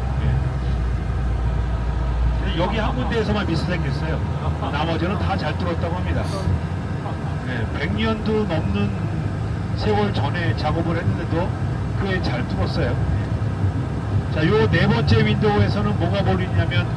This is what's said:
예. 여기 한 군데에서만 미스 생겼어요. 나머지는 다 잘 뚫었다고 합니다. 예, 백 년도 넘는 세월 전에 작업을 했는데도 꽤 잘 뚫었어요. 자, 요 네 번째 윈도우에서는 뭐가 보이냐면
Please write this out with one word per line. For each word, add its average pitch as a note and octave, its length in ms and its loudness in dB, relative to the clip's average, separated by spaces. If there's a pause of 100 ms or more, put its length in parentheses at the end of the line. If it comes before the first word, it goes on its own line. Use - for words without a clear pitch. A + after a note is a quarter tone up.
(240)
예. - 60 2 (2250)
여기 F#3+ 200 0
한 C3+ 180 0
군데에서만 G#3 500 0
미스 E3 180 0
생겼어요. D#3+ 540 0 (540)
나머지는 F3+ 480 0
다 F#3+ 160 0
잘 - 200 -2
뚫었다고 E3+ 380 -2
합니다. F3 300 -2 (1200)
예, - 160 -2 (140)
백 F#3+ 160 -2
년도 G#3+ 520 0
넘는 G3 440 0 (840)
세월 G#3+ 360 2
전에 - 440 0
작업을 D#3+ 400 0
했는데도 E3 520 0 (540)
꽤 F#3 200 0
잘 - 260 -2
뚫었어요. - 480 0 (1400)
자, D#3 120 2
요 G#3+ 240 4
네 G3+ 180 4
번째 A3+ 380 4
윈도우에서는 G#3 720 2
뭐가 G3 260 2
보이냐면 F3 640 0 (100)